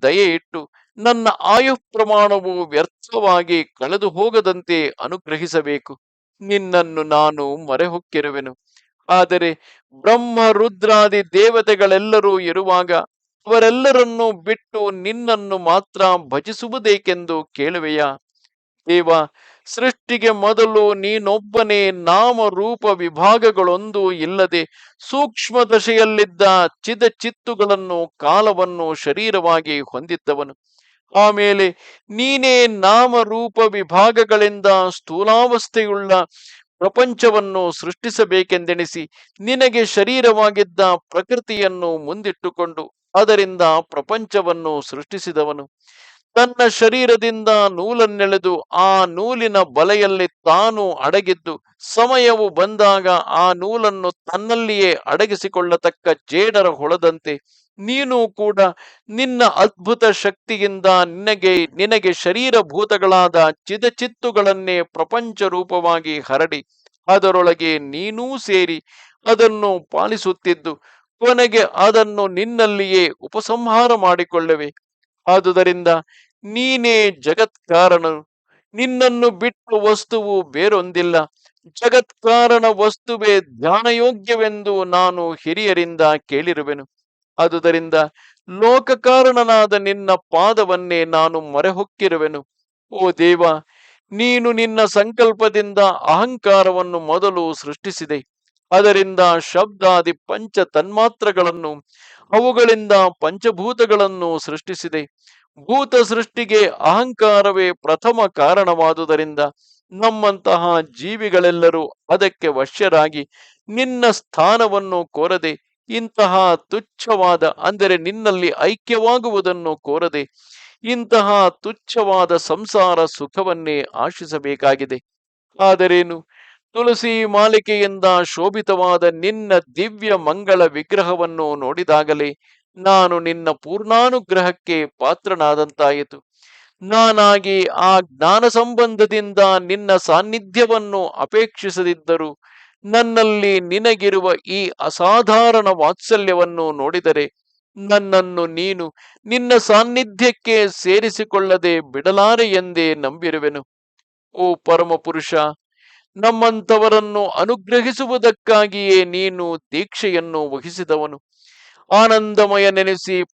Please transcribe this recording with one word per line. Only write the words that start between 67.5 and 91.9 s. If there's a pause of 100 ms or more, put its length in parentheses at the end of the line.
ನೀನೂ (120)
ಸೇರಿ (480)
ಅದನ್ನು (200)
ಪಾಲಿಸುತ್ತಿದ್ದು (480)
ಕೊನೆಗೆ (120)
ಅದನ್ನು
ನಿನ್ನಲ್ಲಿಯೇ (200)
ಉಪಸಂಹಾರ
ಮಾಡಿಕೊಳ್ಳುವೆ. (580)
ಆದುದರಿಂದ (560)
ನೀನೇ (260)
ಜಗತ್ಕಾರಣನು. (540)
ನಿನ್ನನ್ನು
ಬಿಟ್ಟ
ವಸ್ತುವು
ಬೇರೊಂದಿಲ್ಲ. (600)
ಜಗತ್ಕಾರಣ
ವಸ್ತುವೇ (240)
ಧ್ಯಾನಯೋಗ್ಯವೆಂದು
ನಾನು (100)
ಹಿರಿಯರಿಂದ (260)
ಕೇಳಿರುವೆನು. (540)
ಆದುದರಿಂದ (520)
ಲೋಕಕಾರಣನಾದ
ನಿನ್ನ (200)
ಪಾದವನ್ನೇ
ನಾನು
ಮೊರೆಹೊಕ್ಕಿರುವೆನು. (520)